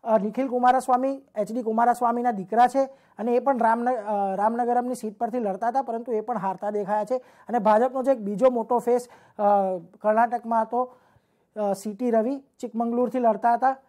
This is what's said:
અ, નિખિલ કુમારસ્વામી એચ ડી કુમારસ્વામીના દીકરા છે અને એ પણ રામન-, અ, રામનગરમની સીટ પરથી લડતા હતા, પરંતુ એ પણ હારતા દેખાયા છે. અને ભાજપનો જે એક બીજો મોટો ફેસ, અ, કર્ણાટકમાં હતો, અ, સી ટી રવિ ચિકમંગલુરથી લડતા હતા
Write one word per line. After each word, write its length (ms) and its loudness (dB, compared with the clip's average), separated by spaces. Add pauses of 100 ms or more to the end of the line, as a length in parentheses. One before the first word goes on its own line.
અ, 140 2
નિખિલ 300 -2
કુમારસ્વામી 720 2 (140)
એચ 160 -4
ડી 100 -4
કુમારસ્વામીના 680 0
દીકરા 360 2
છે 180 2 (340)
અને 160 -2
એ 40 4
પણ 200 0
રામન-, 380 0
અ, 380 -2
રામનગરમની 600 0
સીટ 240 -10
પરથી 200 -4
લડતા 300 -4
હતા, 140 -2
પરંતુ 300 -6
એ 80 0
પણ 180 -6
હારતા 320 -4
દેખાયા 340 -2
છે. 140 -4
અને 400 -8
ભાજપનો 440 2
જે 100 2
એક 60 2
બીજો 320 2
મોટો 280 0
ફેસ, 300 0 (300)
અ, 40 -2 (580)
કર્ણાટકમાં 600 0
હતો, 340 -4 (600)
અ, 160 -2
સી 220 -6
ટી 160 -2
રવિ 320 0 (180)
ચિકમંગલુરથી 580 -2
લડતા 360 2
હતા 220 0 (120)